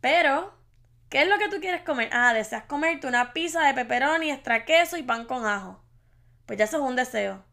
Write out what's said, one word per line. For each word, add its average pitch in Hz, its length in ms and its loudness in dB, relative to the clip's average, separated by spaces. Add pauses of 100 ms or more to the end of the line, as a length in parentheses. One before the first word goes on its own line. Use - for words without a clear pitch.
Pero, 311 560 2 (520)
¿qué 269 140 0
es 339 60 2
lo 403 100 4
que 415 100 0
tú 403 100 -4
quieres 349 240 -4
comer? 262 300 -2
Ah, 240 220 4
deseas 220 320 -4
comerte 294 420 -2
una 247 240 0
pizza 320 340 0
de 269 80 6
pepperoni, 269 560 0
extra 233 340 -2
queso 339 320 4
y 320 60 -6
pan 233 220 -2
con 247 200 -6
ajo. 196 400 -4 (600)
Pues 214 100 -8
ya 214 100 4
eso 311 100 -4
es 294 80 0
un 254 100 -2
deseo. 208 580 -4